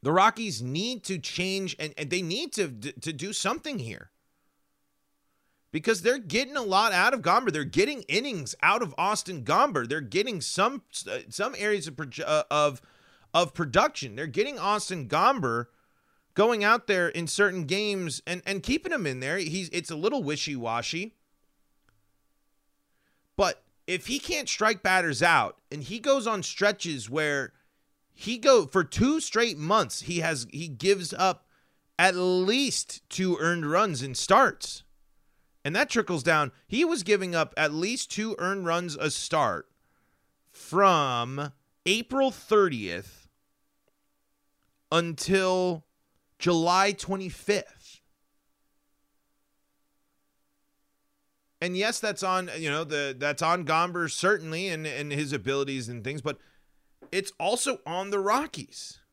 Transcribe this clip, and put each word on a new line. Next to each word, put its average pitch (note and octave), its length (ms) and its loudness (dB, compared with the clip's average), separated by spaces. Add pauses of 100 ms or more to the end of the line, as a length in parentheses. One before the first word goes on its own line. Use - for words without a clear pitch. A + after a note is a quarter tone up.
The C#3 120 2
Rockies G3 480 4
need F#3 420 -6
to F#3 160 -6
change, F#3+ 580 -4
and, D#3 200 -8
and D3+ 120 -8
they F3+ 120 -2
need A3 320 -4
to, F3+ 160 -2
to B2 420 -10
do E3 220 -8
something C4 460 -4
here. A2+ 320 -12 (1600)
Because E3+ 320 0
they're B3+ 160 2
getting A#3+ 360 -2
a C#4 60 -2
lot G#3 320 2
out G3 200 4
of A#3+ 80 -4
Gomber. G#3 300 2
They're D3+ 140 -2
getting A3+ 380 0
innings G3+ 600 -4
out G3 180 4
of F3+ 160 -6
Austin F3+ 460 -2
Gomber. D#3+ 460 2
They're D3+ 100 -2
getting F#3 400 -4
some, G#3+ 440 -2 (280)
uh, A#2+ 80 -4 (100)
some G#3+ 280 -6
areas G#3 300 -2
of D3 80 -14
proje-, D3+ 300 -10
uh, D3+ 240 0
of, D3 320 0 (520)
of E3+ 200 2
production. D#3 600 0
They're D3+ 120 -8
getting A3+ 300 -2
Austin F#3 520 -2
Gomber D3 560 4 (680)
going G#3+ 300 4
out A3 240 4
there F3+ 220 2
in E3 180 -4
certain F#3 380 2
games F#3 600 -2
and, F3 200 -6
and F#3+ 180 -4
keeping E4+ 300 -2
him A#3+ 120 -2
in B2+ 140 -4
there. C#3 180 -4
He's, F3 320 -6
it's E3+ 220 -6
a D#3+ 60 -8
little A3 260 0
wishy-washy. C#3+ 920 -4 (2250)
But F#3+ 260 0 (240)
if F3+ 220 -4
he B3+ 100 -4
can't - 320 -6
strike A3 320 0
batters F3 400 2
out D#3 360 4 (140)
and D3 120 -10
he F#3+ 160 -8
goes C#4 260 2
on G#3+ 160 -2
stretches F3 680 -2
where C#3+ 440 -2 (580)
he A3+ 280 -6
go, A#3 260 8
for F3+ 180 2
two C4+ 360 2
straight A3 400 0
months, G3 420 2
he E3+ 200 -4
has, D3+ 280 -2
he E3 180 -10
gives E3+ 460 0
up F#3 320 0 (540)
at F#3 160 6
least F#3 960 0
two F#3 280 0
earned E3 300 0
runs E3+ 320 2
in C3+ 140 -8
starts. - 640 4 (840)
And D3+ 120 -2
that B3 120 2
trickles F3+ 360 0
down. D3+ 280 4 (140)
He B3+ 180 0
was D#4+ 200 0
giving F#3 320 2
up D#3+ 200 0
at D3+ 160 2
least F#3+ 380 -4
two A3 300 -4
earned F#3+ 260 -2
runs E3+ 300 -2
a D3+ 160 -2
start A#2 580 -2 (840)
from C#3+ 1000 2 (340)
April B3 460 2
thirtieth A#2+ 960 0 (1600)
until F3+ 920 0 (540)
July F3 540 4
twenty-fifth. - 1040 -6 (3500)
And F3+ 160 -4
yes, G#3+ 240 0
that's G#3 220 -4
on, F#3 360 -2
you D#3+ 120 -4
know, D3+ 140 -2
the, C#3+ 340 -4
that's C#3+ 240 -2
on E3+ 240 0
Gomber, E3+ 460 0
certainly, F3 560 0
and, D#3+ 180 -6
and D3 260 -6
his C#3+ 220 -2
abilities C3+ 560 -4
and A#2 140 -10
things, C3+ 180 -6
but D3 160 -6 (760)
it's F#3+ 280 -4
also A#3+ 440 -2
on F#3 280 -4
the G3+ 80 0
Rockies. G3+ 800 -4 (140)